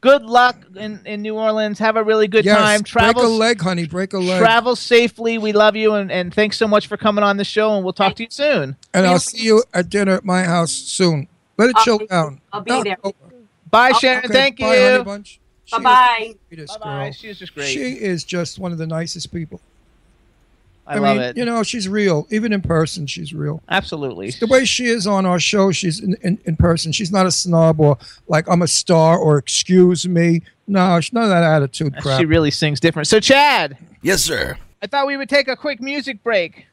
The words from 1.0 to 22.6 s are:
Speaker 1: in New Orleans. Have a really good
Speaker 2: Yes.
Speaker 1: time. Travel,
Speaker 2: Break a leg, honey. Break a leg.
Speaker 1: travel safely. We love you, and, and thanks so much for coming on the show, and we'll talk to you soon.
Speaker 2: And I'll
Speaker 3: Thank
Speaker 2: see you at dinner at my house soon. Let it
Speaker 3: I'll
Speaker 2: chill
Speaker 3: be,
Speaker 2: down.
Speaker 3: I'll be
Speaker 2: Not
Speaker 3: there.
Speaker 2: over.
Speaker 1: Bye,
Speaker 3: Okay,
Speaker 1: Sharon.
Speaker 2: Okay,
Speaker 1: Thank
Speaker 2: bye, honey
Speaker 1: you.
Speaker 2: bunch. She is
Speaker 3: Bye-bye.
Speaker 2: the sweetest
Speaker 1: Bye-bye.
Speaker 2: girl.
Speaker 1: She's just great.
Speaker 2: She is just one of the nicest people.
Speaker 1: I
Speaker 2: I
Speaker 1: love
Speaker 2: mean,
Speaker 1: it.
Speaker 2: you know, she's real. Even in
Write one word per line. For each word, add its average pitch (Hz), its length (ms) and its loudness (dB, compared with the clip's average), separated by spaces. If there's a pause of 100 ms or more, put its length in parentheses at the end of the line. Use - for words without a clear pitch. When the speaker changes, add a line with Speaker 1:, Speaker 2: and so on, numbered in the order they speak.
Speaker 1:
in 208 180 -10
New 214 140 -8
Orleans. 220 420 -2
Have 220 180 0
a 226 60 0
really 214 240 2
good 208 200 2
Speaker 2:
Yes. 208 120 4
Speaker 1:
time. 214 240 2
Travel, 233 400 2
Speaker 2:
Break - 40 4
a - 60 2
leg, 220 280 0
honey. 175 260 -4
Break 185 280 -6
a 196 40 -4
leg. 185 220 -2
Speaker 1:
travel 226 340 4
safely. 233 640 0
We 214 140 -2
love 214 240 4
you, 214 180 0
and, 196 160 -4
and 180 240 -4
thanks 214 220 0
so 226 100 0
much 208 220 0
for 208 80 -8
coming 208 260 0
on 202 140 2
the 202 80 -4
show, 214 320 0
and 190 80 -4
we'll 185 80 -4
talk 196 240 0
to 226 80 -12
you 226 60 -18
soon. 208 460 -2 (180)
Speaker 2:
And 190 120 4
I'll 180 120 4
Speaker 3:
Thank 151 40 0 (140)
Speaker 2:
see 226 80 -6
you 220 180 4 (120)
at 180 160 -2
dinner 196 220 0
at 180 120 -2
my 185 200 0
house 170 280 0
soon. 160 560 -2 (300)
Let 226 120 4
it 247 60 2
Speaker 3:
I'll 294 80 6
Speaker 2:
chill 220 140 2
Speaker 3:
be, 214 80 -6
Speaker 2:
down. 156 340 -4 (120)
Speaker 3:
I'll 202 100 -10
be 202 80 -8
Speaker 2:
Not 247 140 0
Speaker 3:
there. 196 200 -6
Speaker 2:
over. 202 100 -8 (560)
Speaker 1:
Bye, 240 200 4
Speaker 3:
Okay, 233 100 2
Speaker 1:
Sharon. 254 240 2
Speaker 2:
Okay, 247 80 -8
Speaker 1:
Thank 269 260 0
Speaker 2:
bye, 220 80 -4 (120)
honey 254 180 4
Speaker 1:
you. 247 80 0
Speaker 2:
bunch. 202 360 -16 (260)
She 226 100 -6
is 226 80 -2
Speaker 3:
Bye-bye. 247 340 4 (140)
Speaker 2:
the 202 60 -20 (100)
sweetest 165 320 -18
Speaker 1:
Bye-bye. 208 240 -10
Speaker 2:
girl. 143 80 -10
Speaker 1:
She's 208 260 -18
just 185 160 -20
great. 143 140 -8
Speaker 2:
She 254 240 -6
is 190 320 -6
just 175 340 -8
one 185 140 -8
of 170 60 -10
the 160 100 -8
nicest 165 440 -8
people. 170 280 -10 (1300)
Speaker 1:
I 143 60 -4
Speaker 2:
I - 20 -2
Speaker 1:
love 139 180 2
Speaker 2:
mean, 127 80 -2
Speaker 1:
it. 123 120 -8
Speaker 2:
you 240 80 -4
know, 233 180 -2
she's 202 260 -6
real. 190 420 0
Even 214 220 -2
in 202 100 -2